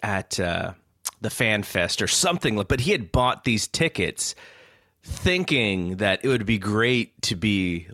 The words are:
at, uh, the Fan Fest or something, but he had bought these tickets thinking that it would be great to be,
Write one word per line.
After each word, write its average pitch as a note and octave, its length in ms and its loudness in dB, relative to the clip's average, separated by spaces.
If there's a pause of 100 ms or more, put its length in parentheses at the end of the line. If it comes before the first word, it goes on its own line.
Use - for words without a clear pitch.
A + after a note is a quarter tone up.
at, G2 360 -4
uh, F2+ 340 -2 (480)
the G#2+ 100 -4
Fan A2 320 2
Fest - 400 -2
or F#2+ 40 0
something, C3+ 640 0
but C3+ 120 0
he D#3+ 120 0
had A2+ 180 -2
bought B2+ 340 2
these A2 220 0
tickets - 680 -2 (680)
thinking A2 920 0
that G2 280 0
it B2+ 40 2
would A#2 180 2
be A2 120 2
great A2 640 0
to - 140 -2
be, F2+ 580 0